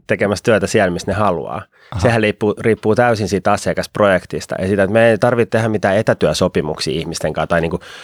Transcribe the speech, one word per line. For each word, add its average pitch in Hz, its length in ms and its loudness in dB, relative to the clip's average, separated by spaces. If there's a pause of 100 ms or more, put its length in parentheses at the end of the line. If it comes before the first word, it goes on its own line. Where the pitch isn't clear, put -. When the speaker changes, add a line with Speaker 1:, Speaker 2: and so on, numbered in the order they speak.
Speaker 1:
tekemässä 101 360 -2
työtä 98 240 2
siellä, 98 240 2
missä 87 200 -4
ne 92 60 -4
haluaa. 87 440 -2 (300)
Speaker 2:
Aha. 90 100 -4
Speaker 1:
Sehän 117 200 2
riippuu, 104 380 0
riippuu 110 360 0
täysin 113 320 2
siitä 95 240 0
asiakasprojektista 92 1080 -2
ja 95 80 -2
siitä, 98 160 2
että 95 100 0
me 113 160 4
ei 110 80 2
tarvitse 120 320 2
tehdä 113 200 0
mitään 101 280 0
etätyösopimuksia 82 1040 0
ihmisten 80 340 -6
kanssa 78 140 -4
tai 85 140 0
niinku 82 180 -4 (240)